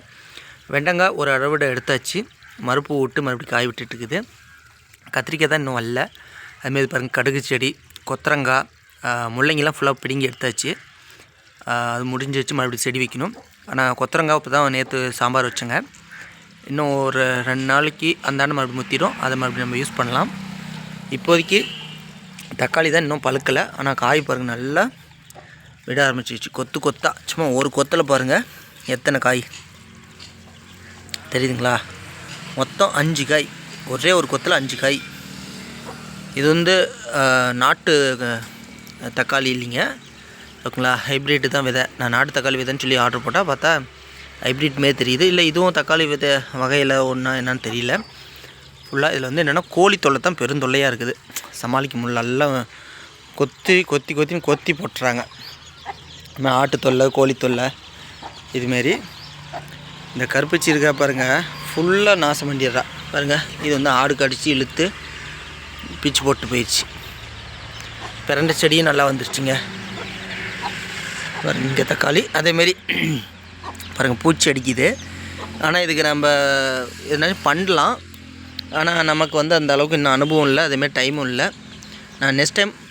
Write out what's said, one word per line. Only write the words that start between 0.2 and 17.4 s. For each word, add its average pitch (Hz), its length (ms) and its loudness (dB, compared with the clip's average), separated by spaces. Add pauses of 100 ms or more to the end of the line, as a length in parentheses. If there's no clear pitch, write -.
வெண்டங்காய் 175 460 2
ஒரு 139 160 0
அறுவடை 143 360 2
எடுத்தாச்சு. 131 580 -2 (320)
மறுப்பு 139 440 0
விட்டு 131 200 -2
மறுபடியும் 127 340 -4
காய் 120 100 2
விட்டுட்டு 120 300 -6
இருக்குது. 120 260 -6 (880)
கத்திரிக்காய் 151 360 -2
தான் 147 180 0
இன்னும் 131 120 -2
வரல. 123 300 -2 (560)
அதுமாரி 135 200 0
பாருங்க, 127 280 -2
கடுகு 139 300 2
செடி, 131 360 -2 (300)
கொத்தரங்காய், 135 600 0 (360)
ஆ, 120 260 -2
முள்ளங்கிலாம் 147 500 2
ஃபுல்லா 139 120 2
பிடுங்கி 131 360 -2
எடுத்தாச்சு. 127 480 -4 (920)
ஆ, 120 260 -2
அது 123 120 -4
முடிஞ்சிருச்சு, 135 480 -4
மறுபடியும் 127 240 -2
செடி 127 220 -2
வைக்கணும். 131 320 -4 (340)
ஆனா, 131 280 0
கொத்தரங்காய் 156 420 2
இப்போ 147 160 -2
தான் 139 200 4
நேத்து 131 400 -2
சாம்பார் 123 340 2
வச்சேங்க. 123 360 -2 (880)
இன்னும் 143 280 0
ஒரு 131 460 2